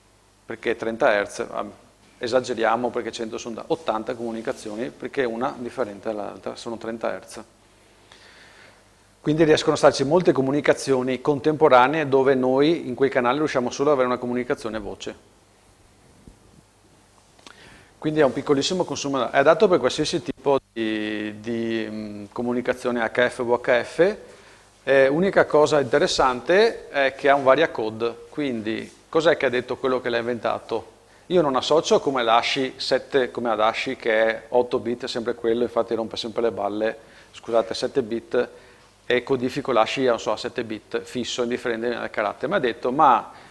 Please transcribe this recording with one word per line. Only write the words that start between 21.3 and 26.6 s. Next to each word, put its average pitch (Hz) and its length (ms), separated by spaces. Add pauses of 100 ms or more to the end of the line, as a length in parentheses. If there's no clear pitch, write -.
di, 113 480
mm, 104 420
comunicazione 123 720
H 120 280
F - 100
o 120 200
H 120 240
F. 185 320 (680)
Eh, 135 260
unica 170 360
cosa 147 360
interessante 151 1080